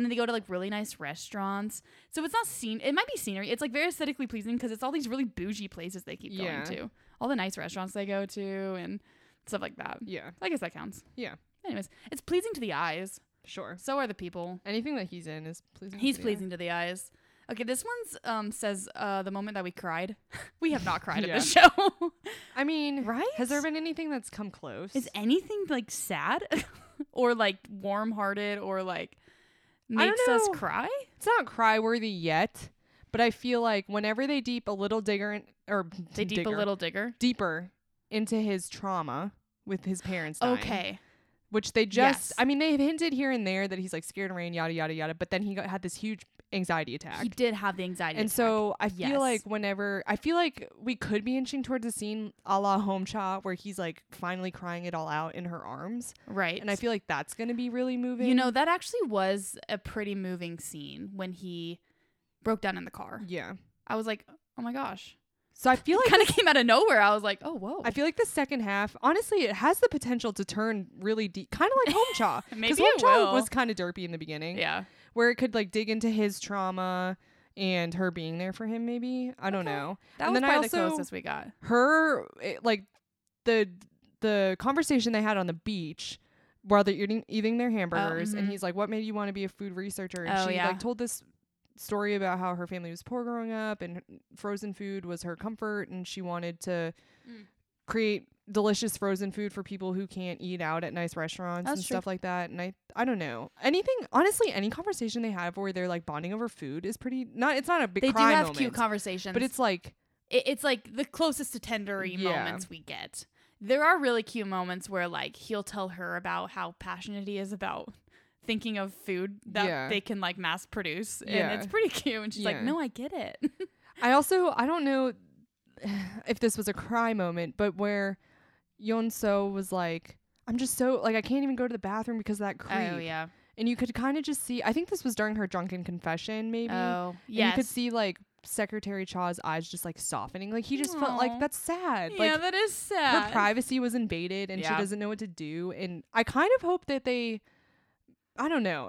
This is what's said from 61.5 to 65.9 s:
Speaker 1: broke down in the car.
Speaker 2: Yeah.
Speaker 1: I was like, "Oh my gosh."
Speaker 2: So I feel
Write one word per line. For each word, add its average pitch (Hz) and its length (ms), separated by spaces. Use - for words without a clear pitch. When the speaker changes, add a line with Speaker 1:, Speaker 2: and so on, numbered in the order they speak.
Speaker 1:
broke 220 180
down 190 160
in 180 80
the - 60
car. - 360
Speaker 2:
Yeah. 175 280
Speaker 1:
I 220 100
was 220 100
like, 214 200
"Oh 240 40
my 240 120
gosh." 240 420
Speaker 2:
So - 140
I 254 60
feel 320 240